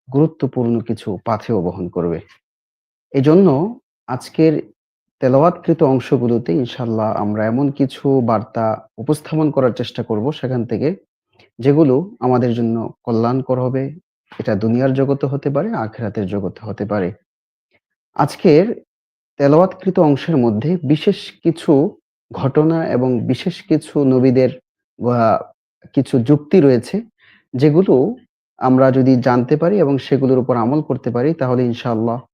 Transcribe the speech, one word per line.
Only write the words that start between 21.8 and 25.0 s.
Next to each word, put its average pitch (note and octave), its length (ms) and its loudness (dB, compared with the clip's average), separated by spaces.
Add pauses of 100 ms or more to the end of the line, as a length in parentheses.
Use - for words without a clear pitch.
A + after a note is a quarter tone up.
ঘটনা D#3 560 0
এবং B2 320 0
বিশেষ B2+ 420 -4
কিছু D3+ 420 -2
নবীদের, B2+ 460 4 (480)
আহ, A2+ 400 2 (540)